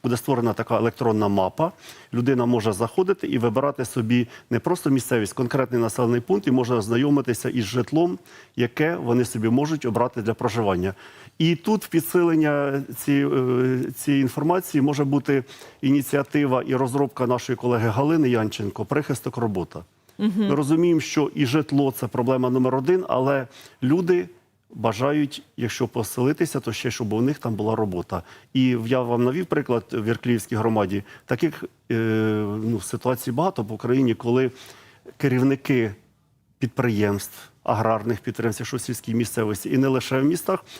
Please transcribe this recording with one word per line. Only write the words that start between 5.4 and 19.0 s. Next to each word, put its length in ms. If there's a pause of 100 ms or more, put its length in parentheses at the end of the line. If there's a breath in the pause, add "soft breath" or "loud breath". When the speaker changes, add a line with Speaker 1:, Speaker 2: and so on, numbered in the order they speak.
Speaker 1:
населений 400
пункт, 260
і 40
може 240
ознайомитися 760
із 160
житлом, 540 (360 loud breath)
яке 400
вони 300
собі 240
можуть 360
обрати 360
для 120
проживання. 600 (440 loud breath)
І 180
тут 300
в 20
підсилення 960 (140)
ці, 160
е, 680 (160)
цієї 280
інформації 580
може 220
бути 400 (380 loud breath)
ініціатива 880
і 80
розробка 520
нашої 280
колеги 340
Галини 400
Янченко 560
"Прихисток 520